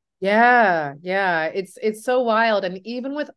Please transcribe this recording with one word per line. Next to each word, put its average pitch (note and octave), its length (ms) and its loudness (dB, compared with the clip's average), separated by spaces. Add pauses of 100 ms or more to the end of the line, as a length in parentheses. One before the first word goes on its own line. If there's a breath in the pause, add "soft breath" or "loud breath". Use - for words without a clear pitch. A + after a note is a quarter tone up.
(200)
Yeah, G3+ 800 4
yeah. F3+ 440 -2
It's, F#3 360 -8
it's G#3+ 220 -4
so B3+ 180 0
wild. A3 440 0
And F#3 200 -10
even B3 300 -10
with D4 220 -8